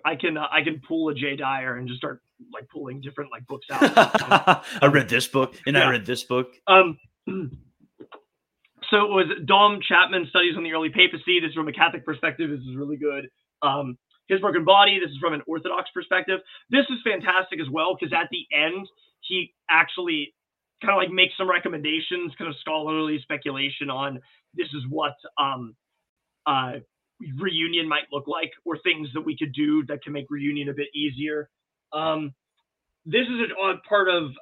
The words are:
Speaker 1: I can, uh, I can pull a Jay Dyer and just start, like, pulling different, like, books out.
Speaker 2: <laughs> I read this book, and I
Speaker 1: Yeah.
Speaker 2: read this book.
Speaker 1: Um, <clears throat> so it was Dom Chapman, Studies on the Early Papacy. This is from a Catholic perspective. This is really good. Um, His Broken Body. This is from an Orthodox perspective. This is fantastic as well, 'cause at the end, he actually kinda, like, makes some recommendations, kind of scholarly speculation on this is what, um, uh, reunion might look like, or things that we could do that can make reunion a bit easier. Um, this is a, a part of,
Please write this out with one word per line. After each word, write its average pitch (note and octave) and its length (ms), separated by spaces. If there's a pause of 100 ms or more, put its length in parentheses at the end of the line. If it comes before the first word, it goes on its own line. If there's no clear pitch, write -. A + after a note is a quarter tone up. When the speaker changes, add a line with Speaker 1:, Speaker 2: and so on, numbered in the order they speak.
Speaker 1:
I D#3+ 100
can, D#3+ 220
uh, D3+ 140
I D#3 100
can D#3 260
pull D#3+ 220
a D3 60
Jay C#3 200
Dyer C3+ 420
and B2+ 100
just B2 100
start, B2+ 240 (320)
like, A#2 160
pulling C#3 320
different, C#3 300
like, A#2+ 160
books C#3 240
out. - 100
Speaker 2:
<laughs> G#3 800 (180)
I C#3+ 40
read C#3+ 240
this A#2+ 180
book, C3 280 (100)
and C#3 100
I C#3 60
Speaker 1:
Yeah. B2+ 80
Speaker 2:
read A#2 160
this A#2 180
book. B2+ 300 (140)
Speaker 1:
Um, F#3 320 (140)
<clears throat> - 140
so G3 40 (1700)
it G#3 40
was F#3+ 160 (200)
Dom G3+ 420
Chapman, F3+ 420
Studies F3 260
on D#3+ 80
the E3 80
Early D#3+ 180
Papacy. F3+ 500
This D#3+ 100
is C#3+ 60
from D#3 120
a D3 60
Catholic E3 320
perspective. D3+ 460
This C#3+ 80
is B2+ 160
really C#3+ 220
good. C#3 300 (360)
Um, C3+ 340 (300)
His F#3+ 120
Broken F#3+ 240
Body. G3 360
This F3 100
is C#3 100
from E3 140
an D3 140
Orthodox F3 460
perspective. F#3 480 (280)
This C4+ 220
is B3 120
fantastic F#3 560
as D3 120
well, E3 260
'cause - 160
at E3+ 160
the E3+ 160 (100)
end, E3+ 320 (340)
he F3+ 320 (160)
actually E3 640 (460)
kinda, G3+ 140
like, F#3 160
makes F#3 260
some F#3 120
recommendations, E3 880
kind E3+ 120
of C#3 80
scholarly D#3 640
speculation C#3 680
on C3+ 300 (340)
this E3+ 200
is C#3+ 160
what, D3 260 (220)
um, B2+ 380 (720)
uh, C3 280 (640)
reunion E3 500
might D3+ 240
look C#3 160
like, E3 240 (140)
or D#3+ 140
things D#3 340
that D#3 80
we D3+ 160
could C#3+ 160
do D3+ 320
that C#3+ 180
can D3+ 80
make C#3+ 180
reunion C#3+ 400
a C#3 40
bit C#3+ 200
easier. D3 560 (440)
Um, D#3 400 (720)
this A3+ 220
is A#3 220
a, F#3+ 40
a F#3 240 (100)
part G3+ 220
of, E3 220 (100)